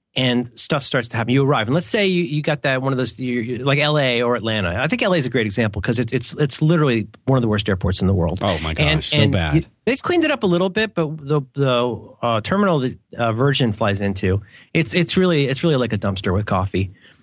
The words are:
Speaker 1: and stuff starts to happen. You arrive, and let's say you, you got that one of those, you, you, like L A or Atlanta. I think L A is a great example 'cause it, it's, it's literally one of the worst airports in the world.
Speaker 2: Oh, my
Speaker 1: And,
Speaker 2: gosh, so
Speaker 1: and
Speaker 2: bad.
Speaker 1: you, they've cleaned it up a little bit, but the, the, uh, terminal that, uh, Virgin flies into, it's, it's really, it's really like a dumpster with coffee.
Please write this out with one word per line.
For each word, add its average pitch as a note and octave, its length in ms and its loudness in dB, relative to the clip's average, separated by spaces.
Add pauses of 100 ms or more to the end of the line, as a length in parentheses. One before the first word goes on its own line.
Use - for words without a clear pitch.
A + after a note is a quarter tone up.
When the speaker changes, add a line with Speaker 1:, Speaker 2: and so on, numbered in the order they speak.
(140)
Speaker 1:
and B2 460 -2
stuff D3 240 0
starts A#2+ 240 0
to - 100 -10
happen. A#2 160 0
You C#3 120 4
arrive, B2 220 0
and B2+ 60 -2
let's E3+ 140 0
say G#3 200 2
you, F3+ 160 2
you D3+ 180 -4
got D3 220 -4
that C3 180 0
one C3+ 100 -2
of C3 60 -2
those, B2+ 200 -2
you, B2 220 -4
you, A#2 200 -6
like C#3 200 0
L D3+ 180 2
A B2 240 2
or A#2+ 140 0
Atlanta. G#2+ 420 -2
I C#3 120 -2
think B3 120 -2
L G3+ 120 2
A F3 40 2
is C3+ 80 0
a A#2+ 40 -4
great A2+ 160 0
example G#2+ 360 -2
'cause B2 180 -2
it, A#2+ 120 -2
it's, B2 220 0
it's - 280 0
literally D3+ 460 2 (200)
one C3 100 4
of B2 40 2
the A#2 60 0
worst G#2+ 220 0
airports F#2 320 0
in F#2+ 60 2
the F#2+ 60 4
world. E2+ 280 0
Speaker 2:
Oh, F#2 180 0
my D#2 180 -4
Speaker 1:
And, D3+ 220 2
Speaker 2:
gosh, - 120 -6
so D3+ 60 0
Speaker 1:
and C#3+ 140 4
Speaker 2:
bad. F#2+ 240 0
Speaker 1:
you, D#3+ 100 2 (200)
they've C4 160 0
cleaned E4+ 240 2
it D4+ 60 2
up C4 120 -2
a G#3 40 2
little F3 200 2
bit, G#3+ 260 -2
but D#3+ 220 -2 (100)
the, D3 160 2 (120)
the, B2 680 0
uh, A#2 200 0
terminal F#3+ 380 2
that, B2 200 -4 (180)
uh, A#2 140 0
Virgin C3 400 2
flies G2+ 300 0
into, G2 400 0 (320)
it's, D#3+ 200 0
it's F3 220 0
really, F3 300 2
it's C3 180 -2
really D#3 140 2
like A#2 160 0
a G#2+ 40 -2
dumpster G2 360 -2
with G#2+ 120 0
coffee. F#2+ 460 -2 (320)